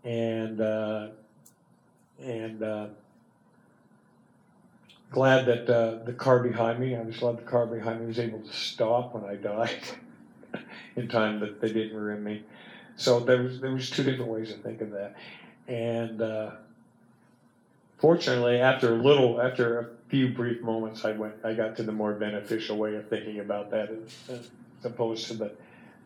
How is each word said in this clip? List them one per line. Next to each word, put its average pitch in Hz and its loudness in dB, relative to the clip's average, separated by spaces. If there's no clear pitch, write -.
And, 113 -2
uh, 107 -2
and, 113 -6
uh, 107 -4
glad 131 6
that, 120 2
uh, 113 4
the 120 -6
car 127 6
behind 117 2
me, 127 0
I 117 -4
was 113 -8
glad 120 0
the - -12
car 120 2
behind 113 -4
me 113 -6
was 113 -4
able 110 -4
to - -14
stop 120 0
when 104 -8
I 101 -6
died 104 -2
<laughs> - -10
in 117 -4
time 107 2
that 104 -6
they 110 0
didn't 110 -2
rear 104 -4
end 104 -8
me. 104 -6
So 123 4
there 123 4
was, 127 -4
there 131 -2
was 131 -4
two 135 0
different 127 0
ways 110 -4
to - -10
think 113 -10
of 101 -6
that. 101 -8
And, 117 -2
uh, 110 -4
fortunately, 123 4
after 127 6
a - 2
little, 123 6
after 120 2
a 117 -6
few 131 4
brief 120 -2
moments, 113 -4
I 110 0
went, 107 -6
I 110 -2
got 110 -2
to 113 -4
the 107 -4
more 107 -2
beneficial 104 -4
way 107 -2
of 107 -8
thinking 107 -4
about 101 -4
that, 107 -2
as, 113 -14
as 123 -10
opposed 113 -2
to 117 -6
the 107 -4